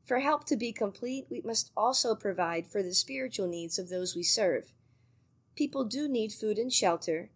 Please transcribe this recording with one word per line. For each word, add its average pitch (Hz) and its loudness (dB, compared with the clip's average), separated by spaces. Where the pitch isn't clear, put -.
For 254 2
help 294 0
to 285 2
be 233 -2
complete, 240 -4
we - -8
must - 0
also 240 4
provide 170 -2
for 208 0
the 180 -2
spiritual 262 0
needs 170 -4
of 185 -6
those 180 -2
we 175 -4
serve. 175 2
People 285 -2
do 269 -2
need 226 0
food 214 0
and 247 -2
shelter 170 2